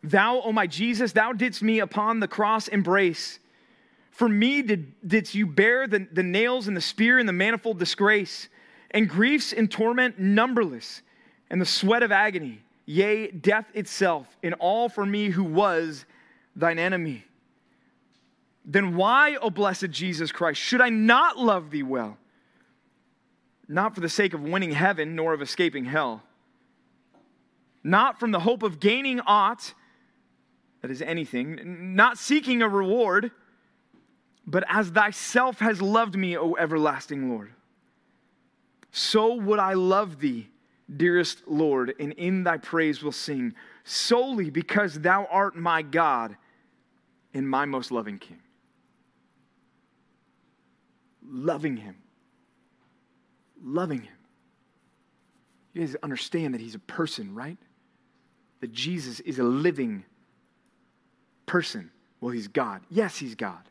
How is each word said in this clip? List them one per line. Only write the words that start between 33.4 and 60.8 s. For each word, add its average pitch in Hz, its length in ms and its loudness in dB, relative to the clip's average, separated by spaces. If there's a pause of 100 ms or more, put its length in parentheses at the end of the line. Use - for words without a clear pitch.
but 180 220 -2
as 196 220 0
thyself 214 720 0
has 214 220 0
loved 208 360 2
me, 185 200 -2
O 165 180 0
everlasting 147 720 -2
Lord. 110 240 -8 (1400)
So 220 440 2
would 208 240 0
I 190 140 2
love 185 460 2
thee, 127 300 -4 (440)
dearest 175 540 0
Lord, 143 520 0
and 147 140 -8
in 185 300 -2
thy 170 140 2
praise 151 440 -2
will 147 100 -6
sing, 127 420 -6 (320)
solely 240 640 0
because 156 500 -2
thou 185 320 2
art 196 240 2
my 170 260 0
God 135 540 0 (1000)
and 135 160 -4
my 143 160 0
most 135 260 -6
loving 107 280 -6
King. - 220 -20 (2750)
Loving 147 520 -4
him. 104 180 -16 (1700)
Loving 147 380 -4
him. - 160 -20 (1600)
You 170 120 -4
guys 135 160 -8
understand 143 540 -6
that 117 40 -6
he's 113 160 -16
a 101 40 -14
person, 113 560 -8
right? 143 240 -14 (1000)
That 117 140 -12
Jesus 131 480 -8
is 135 160 -8
a 131 60 0
living 127 600 0 (1400)